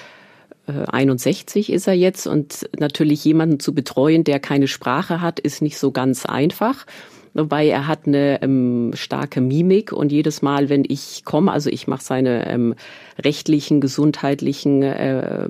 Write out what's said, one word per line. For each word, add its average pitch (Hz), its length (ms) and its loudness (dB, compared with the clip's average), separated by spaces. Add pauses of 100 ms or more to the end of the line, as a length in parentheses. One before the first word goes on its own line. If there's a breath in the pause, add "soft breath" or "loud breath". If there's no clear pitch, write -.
(680 loud breath)
äh, 143 240 -6
einundsechzig 135 800 0
ist - 160 -2
er 196 60 4
jetzt 180 340 2
und - 400 -4 (100)
natürlich 151 460 0
jemanden 156 380 4
zu 143 120 -2
betreuen, 156 520 2
der 143 160 2
keine 139 260 2
Sprache 147 540 -2
hat, 170 180 -4
ist - 220 -4
nicht 151 160 -4
so 139 140 -2
ganz 127 340 -2
einfach. 190 600 -2 (500 loud breath)
Wobei 151 320 2
er 139 180 2
hat 156 220 -4
eine, 143 340 2
ähm, 123 540 0
starke 143 460 -4
Mimik 175 500 2
und 147 200 0
jedes 151 300 0
Mal, 143 280 2
wenn 143 180 4
ich - 360 -8
komme, 165 280 2
also 143 180 -2
ich - 180 -4
mache 135 160 -4
seine, 127 460 0
ähm, 120 240 0 (500 loud breath)
rechtlichen, 147 560 2
gesundheitlichen, 139 1040 0
äh, 135 680 -2